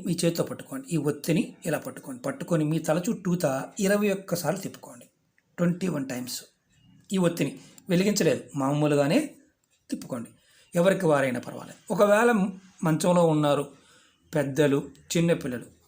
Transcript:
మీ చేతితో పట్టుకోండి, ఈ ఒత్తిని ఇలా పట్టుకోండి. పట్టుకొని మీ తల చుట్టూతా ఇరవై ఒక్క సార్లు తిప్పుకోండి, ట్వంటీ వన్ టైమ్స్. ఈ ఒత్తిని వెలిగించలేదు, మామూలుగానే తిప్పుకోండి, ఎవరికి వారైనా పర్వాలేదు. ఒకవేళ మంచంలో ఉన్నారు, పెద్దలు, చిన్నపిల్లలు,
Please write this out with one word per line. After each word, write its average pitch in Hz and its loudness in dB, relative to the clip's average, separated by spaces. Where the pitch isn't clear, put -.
మీ 175 0
చేతితో 165 0
పట్టుకోండి, - -12
ఈ 156 2
ఒత్తిని 156 0
ఇలా 147 -2
పట్టుకోండి. - -14
పట్టుకొని 160 -2
మీ 160 0
తల 156 0
చుట్టూతా 180 -2
ఇరవై 208 2
ఒక్క 190 -6
సార్లు 160 -4
తిప్పుకోండి, - -16
ట్వంటీ 175 0
వన్ 135 -6
టైమ్స్. 123 -8
ఈ 190 -2
ఒత్తిని 170 -2
వెలిగించలేదు, 175 2
మామూలుగానే 147 2
తిప్పుకోండి, 117 -8
ఎవరికి 180 2
వారైనా 135 0
పర్వాలేదు. - -14
ఒకవేళ 208 4
మంచంలో 175 4
ఉన్నారు, 147 2
పెద్దలు, 139 2
చిన్నపిల్లలు, 156 0